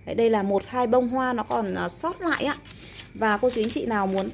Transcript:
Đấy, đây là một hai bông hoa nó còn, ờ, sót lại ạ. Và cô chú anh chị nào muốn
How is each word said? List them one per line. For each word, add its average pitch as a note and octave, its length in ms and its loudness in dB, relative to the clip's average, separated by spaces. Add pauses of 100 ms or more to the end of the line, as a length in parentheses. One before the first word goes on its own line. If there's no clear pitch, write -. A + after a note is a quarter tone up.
Đấy, - 80 -6
đây A3+ 160 4
là G#3+ 120 4
một G3 240 2
hai B3 200 0
bông B3 220 4
hoa B3+ 240 0
nó A#3 100 -2
còn, A3+ 320 -2
ờ, F3 140 -2
sót E4+ 320 -6
lại E4 240 -2
ạ. C#4+ 120 0 (580)
Và G#3+ 220 2
cô B3 140 2
chú A#3+ 100 -2
anh A3 100 0
chị - 160 -4
nào G#3 200 0
muốn F#3+ 280 0